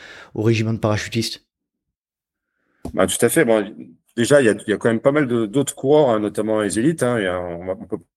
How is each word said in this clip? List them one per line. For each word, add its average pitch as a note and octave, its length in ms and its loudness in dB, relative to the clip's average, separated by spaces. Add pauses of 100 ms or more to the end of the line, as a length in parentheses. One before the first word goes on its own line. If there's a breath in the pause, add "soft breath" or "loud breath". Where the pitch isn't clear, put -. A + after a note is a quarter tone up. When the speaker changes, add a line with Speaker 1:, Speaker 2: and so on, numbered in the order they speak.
(340 loud breath)
Speaker 1:
au A2 80 -4
régiment A2 320 2
de G#2 60 -4
parachutistes ? A2 640 -2 (1500)
Speaker 2:
Bah, F#2+ 140 0
tout - 180 0
à A#2 40 2
fait. D#3+ 140 2
Bon, A2 220 2 (500)
déjà, C3+ 260 4
il B2 40 2
y G#2+ 40 6
a, G2+ 40 4
il - 160 -6
y G#2 40 2
a F#2 40 0
quand A#2+ 100 -2
même A2+ 140 0
pas C#3 100 2
mal D3 160 0
de, A#2 200 0
d'autres C3+ 280 -2
coureurs, C#3+ 340 4
hein, A2 100 0
notamment G#2+ 420 -2
les G2+ 180 -2
élites, D#3 240 0
hein. B2 160 0
Il G2+ 40 -2
y F#2 40 -2
a, F2+ 140 -4
on F2 240 -10
va, F#2 120 -6
on - 80 -16
peut G2 120 -8 (200)